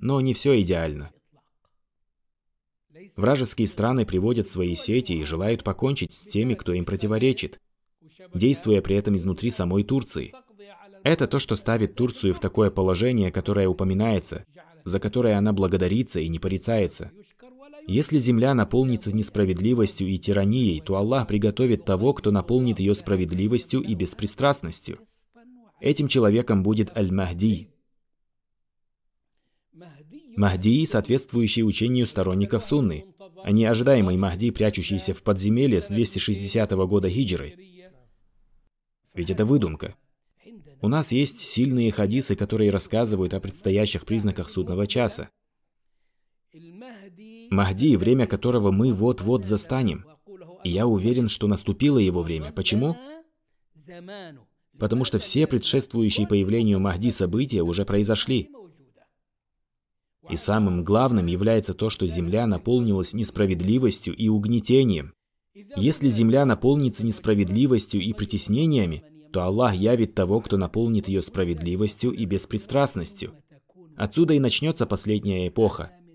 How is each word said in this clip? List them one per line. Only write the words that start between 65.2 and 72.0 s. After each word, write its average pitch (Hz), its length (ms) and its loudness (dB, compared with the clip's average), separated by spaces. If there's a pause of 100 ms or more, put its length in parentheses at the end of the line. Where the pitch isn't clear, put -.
Если 139 320 2
земля 117 380 4
наполнится 127 580 2
несправедливостью 107 960 0
и 101 120 -2
притеснениями, 104 920 -2 (280)
то 92 100 -2
Аллах 104 320 2
явит 110 400 2
того, 101 260 0
кто - 160 -4
наполнит 107 520 -2
ее 95 140 0
справедливостью 92 880 -2